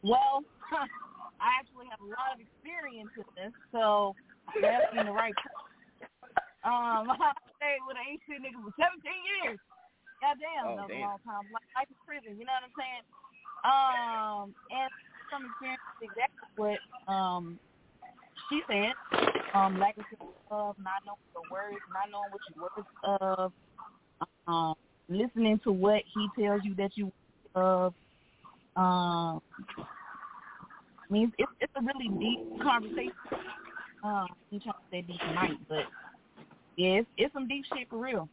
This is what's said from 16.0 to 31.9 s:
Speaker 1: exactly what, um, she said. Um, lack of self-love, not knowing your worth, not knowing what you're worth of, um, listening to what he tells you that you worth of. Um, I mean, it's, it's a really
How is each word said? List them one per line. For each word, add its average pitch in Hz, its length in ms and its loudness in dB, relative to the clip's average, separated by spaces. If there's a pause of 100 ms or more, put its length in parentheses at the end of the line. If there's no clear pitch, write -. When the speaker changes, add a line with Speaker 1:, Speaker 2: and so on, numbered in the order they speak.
Speaker 1:
exactly 240 420 -4
what, 208 240 0 (320)
um, 180 480 0 (880)
she 294 200 0
said. 214 240 2 (600)
Um, 196 260 6
lack 202 180 4
of 214 80 -10 (120)
self-love, 208 640 -6
not 190 260 -6
knowing 202 280 -14
your 170 180 -12
worth, 202 300 -8 (100)
not 196 200 -2
knowing 202 200 -6
what 196 160 -10
you're 160 160 -14
worth 196 240 -8 (340)
of, 185 300 0 (960)
um, 165 280 2 (340)
listening 214 540 4
to 233 80 4
what 196 300 6 (120)
he 208 160 -2 (100)
tells 202 240 4
you 202 120 -2
that 196 200 0
you 202 160 -2 (420)
worth 185 120 4
of. 185 280 6 (840)
Um, 175 680 2 (360)
I - 1400 -12
mean, 220 240 6
it's, - 140 2 (100)
it's 285 140 -2
a 269 60 -2
really 262 280 -2 (100)